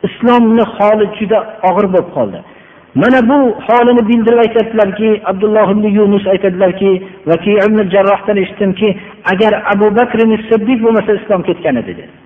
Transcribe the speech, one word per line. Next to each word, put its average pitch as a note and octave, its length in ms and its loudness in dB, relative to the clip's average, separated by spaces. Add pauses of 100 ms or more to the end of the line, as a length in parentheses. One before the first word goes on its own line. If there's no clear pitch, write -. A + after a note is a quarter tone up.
Islomni A#3 600 2 (120)
holi G#3 380 2
juda G#3+ 240 -2 (240)
og'ir F#3+ 240 0
bo'lib F#3 280 0
qoldi. G2+ 240 -4 (560)
Mana B3+ 340 2
bu C#4+ 100 2 (220)
holini A#3+ 480 2
bildirib A#3 300 2
aytadilarki, A3 720 0 (160)
Abdulloh G#3 460 0
ibn G#3 180 0
Yunus G3+ 380 2
aytadilarki, F#3+ 640 0 (360)
Vaki E3+ 260 0
ibn G#3+ 260 2 (120)
Jarrohdan G3 460 0
eshitdimki, G3 520 -2 (360)
"Agar G3+ 280 0 (140)
Abu G#3 200 0 (100)
Bakr A#3 280 0
as-Siddiq A3 580 0
bo'lmasa, A3 300 0
Islom G3 300 -2
ketgan D#3+ 340 -2
edi", G#2+ 100 -4
dedi. F2 180 -14 (220)